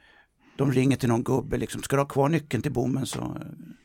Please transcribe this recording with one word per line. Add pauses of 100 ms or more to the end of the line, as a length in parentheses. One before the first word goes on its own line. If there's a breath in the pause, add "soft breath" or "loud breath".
(560 soft breath)
de
ringer
till
någon
gubbe,
liksom,
"Ska
du
ha
kvar
nyckeln
till
bommen
så,
eh, (500 soft breath)